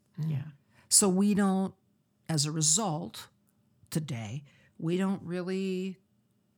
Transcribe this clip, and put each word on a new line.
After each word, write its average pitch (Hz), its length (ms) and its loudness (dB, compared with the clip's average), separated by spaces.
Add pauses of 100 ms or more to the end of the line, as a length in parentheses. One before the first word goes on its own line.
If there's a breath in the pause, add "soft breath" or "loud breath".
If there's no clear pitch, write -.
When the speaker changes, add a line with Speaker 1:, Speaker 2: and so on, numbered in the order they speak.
(200)
Speaker 1:
Mm. 156 120 -2
Speaker 2:
Yeah. 139 100 -2 (480 soft breath)
Speaker 3:
So - 200 6
we 196 260 4
don't, 190 380 2 (540)
as 151 180 2
a 151 60 -4
result, 170 760 0 (640)
today, 127 520 -6 (360 soft breath)
we 170 180 -2
don't 190 260 0
really 185 760 -4 (600)